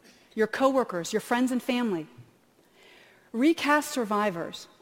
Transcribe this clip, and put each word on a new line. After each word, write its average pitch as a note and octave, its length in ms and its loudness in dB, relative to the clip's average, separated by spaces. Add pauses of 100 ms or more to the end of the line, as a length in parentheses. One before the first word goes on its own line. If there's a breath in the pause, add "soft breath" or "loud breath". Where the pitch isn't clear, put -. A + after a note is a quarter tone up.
(340 soft breath)
your G#3+ 140 0
coworkers, B3 680 0
your G#3+ 60 0
friends B3 320 0
and B3 100 0
family. A3+ 460 -2 (1200 soft breath)
Recast D4 600 2
survivors G3+ 760 -2 (140)